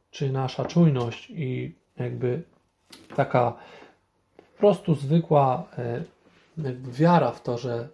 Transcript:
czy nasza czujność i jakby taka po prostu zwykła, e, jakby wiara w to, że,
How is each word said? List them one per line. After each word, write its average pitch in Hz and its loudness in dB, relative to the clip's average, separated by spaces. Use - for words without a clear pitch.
czy 135 -4
nasza 131 -4
czujność 135 2
i 131 -6
jakby 123 -4
taka 123 0
po - -20
prostu 190 4
zwykła, 143 2
e, 120 -6
jakby 131 -8
wiara 151 4
w - -16
to, 120 -4
że, 120 -6